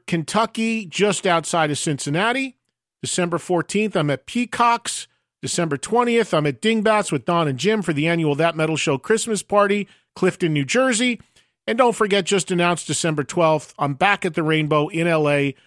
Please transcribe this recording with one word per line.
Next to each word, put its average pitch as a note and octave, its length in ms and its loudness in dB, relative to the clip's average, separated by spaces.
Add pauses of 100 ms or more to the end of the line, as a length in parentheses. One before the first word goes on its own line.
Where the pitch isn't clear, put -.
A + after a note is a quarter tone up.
Kentucky, A3 800 -2
just F#3+ 400 0
outside E3 440 0
of C#3+ 80 -2
Cincinnati, G#3 800 -2 (460)
December F3 360 -2
fourteenth, F#3 560 -2
I'm D3+ 160 0
at C3+ 160 -4
Peacocks. A#3 800 -2 (360)
December D3+ 340 -2
twentieth, A#3 560 0
I'm D3+ 140 2
at C3+ 160 -2
Dingbats G#3+ 500 2
with D3 140 -4
Don E3+ 200 2
and C3 120 -2
Jim G#3 240 0
for E3+ 100 -2
the D3+ 160 0
annual D#3+ 260 2
That D#3+ 220 2
Metal D#3 220 0
Show C#3+ 180 0
Christmas A3 460 -2
party, G3+ 460 2 (280)
Clifton, F3 380 0
New C#3+ 100 0
Jersey. B3 560 0 (460)
And A3 100 -2
don't A#3+ 180 4
forget, G3+ 300 0
just G3 260 0
announced F3 360 0
December D3+ 380 -2
twelfth, D#3+ 540 0
I'm C#3+ 140 -2
back F#3+ 320 0
at F3 80 -4
the E3+ 100 -2
Rainbow D#3 460 2
in E3 180 -2
L D#3 220 2
A C#3+ 260 0 (120)